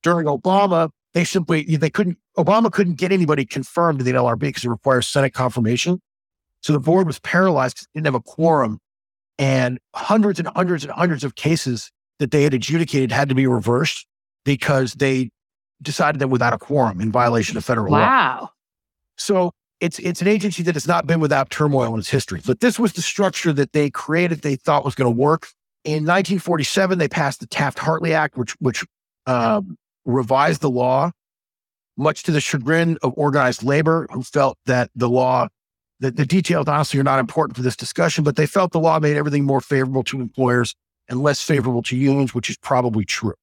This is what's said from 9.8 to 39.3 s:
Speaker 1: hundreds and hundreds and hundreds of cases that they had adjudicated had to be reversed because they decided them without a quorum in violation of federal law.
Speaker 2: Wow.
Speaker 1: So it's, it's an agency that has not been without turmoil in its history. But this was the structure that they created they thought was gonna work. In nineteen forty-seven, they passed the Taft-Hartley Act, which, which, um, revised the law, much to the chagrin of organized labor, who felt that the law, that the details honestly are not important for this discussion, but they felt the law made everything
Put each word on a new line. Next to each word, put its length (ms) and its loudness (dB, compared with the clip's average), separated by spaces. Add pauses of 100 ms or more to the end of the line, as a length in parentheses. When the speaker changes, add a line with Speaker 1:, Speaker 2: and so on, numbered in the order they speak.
Speaker 1:
hundreds 440 2
and 100 -4
hundreds 340 -2
and 100 -10
hundreds 300 -2
of 120 -8
cases 560 -2 (280)
that 120 -2
they 120 4
had 100 2
adjudicated 580 -2
had 180 0
to 60 0
be 120 2
reversed 580 0 (380)
because 500 0
they 380 -2 (500)
decided 380 -2
them 100 -2
without 240 2
a 40 -4
quorum 440 0
in 100 -2
violation 460 0
of 80 -6
federal 260 -2
law. 80 4
Speaker 2:
Wow. 500 0 (680)
Speaker 1:
So 340 0 (280)
it's, 200 -4
it's 220 -6
an 60 2
agency 360 0
that 120 0
has 120 -4
not 200 0
been 120 2
without 300 2
turmoil 440 0
in 60 -2
its 100 -8
history. 360 -2
But 140 0
this 180 2
was 160 0
the 80 -6
structure 520 0
that 200 0
they 160 2
created 520 -2
they 140 -2
thought 300 0
was 100 -4
gonna 140 2
work. 380 0 (360)
In 200 -2
nineteen 360 0
forty-seven, 600 0
they 80 2
passed 320 -4
the 80 -14
Taft-Hartley 680 -2
Act, 240 -2
which, 220 -6
which, 260 -2 (400)
um, 520 -2 (280)
revised 560 0
the 80 0
law, 420 0 (880)
much 240 -2
to 100 -2
the 80 2
chagrin 600 0
of 160 -2
organized 460 0
labor, 480 0
who 100 -8
felt 340 0 (120)
that 280 0
the 140 0
law, 380 0 (520)
that 160 -2
the 120 0
details 400 0
honestly 320 0
are 40 2
not 160 2
important 360 -2
for 80 -6
this 120 -2
discussion, 480 -2
but 120 0
they 100 2
felt 260 0
the 80 0
law 200 2
made 180 2
everything 260 0